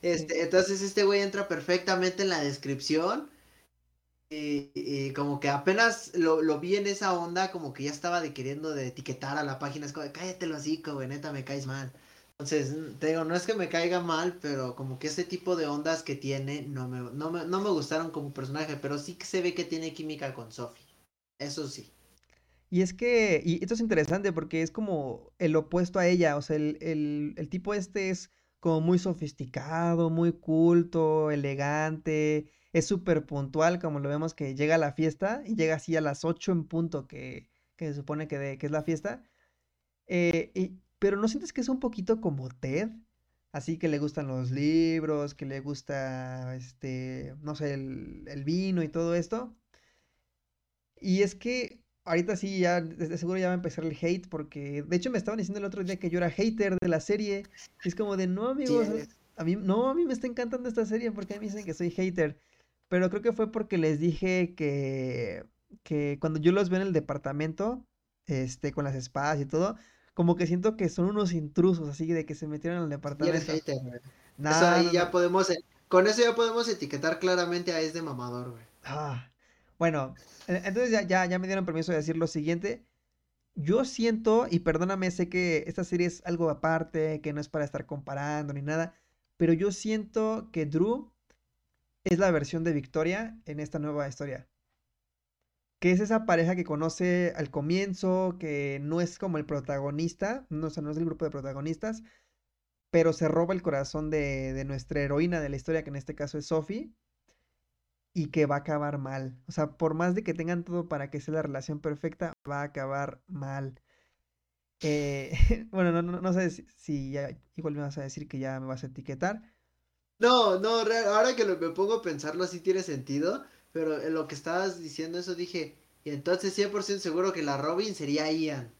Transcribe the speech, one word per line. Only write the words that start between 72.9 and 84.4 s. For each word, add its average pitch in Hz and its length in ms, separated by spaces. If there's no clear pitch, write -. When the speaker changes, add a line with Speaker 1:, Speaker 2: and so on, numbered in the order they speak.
Speaker 1:
Y 156 100
eres 160 160
Speaker 2:
departamento. - 20
Speaker 1:
hater, 156 360
güey. 120 180
Speaker 2:
No, 151 120
Speaker 1:
Eso 165 180
ahí 175 240
Speaker 2:
no, - 0
Speaker 1:
ya 175 180
Speaker 2:
no. - 20
Speaker 1:
podemos, 180 380
eh, 170 60
con 185 180
eso 220 160
ya 233 120
podemos 233 340
etiquetar 165 520
claramente 175 520
a 160 80
"Es 156 140
de 165 80
mamador", 123 500
güey. 113 120
Speaker 2:
Ah, 143 480
bueno, 151 420
e-, 180 180
entonces 226 260
ya, 220 120
ya, 185 240
ya 180 120
me 185 80
dieron 190 200
permiso 160 260
de 160 60
decir 160 180
lo 165 100
siguiente. 170 600
Yo 185 280
siento, 226 640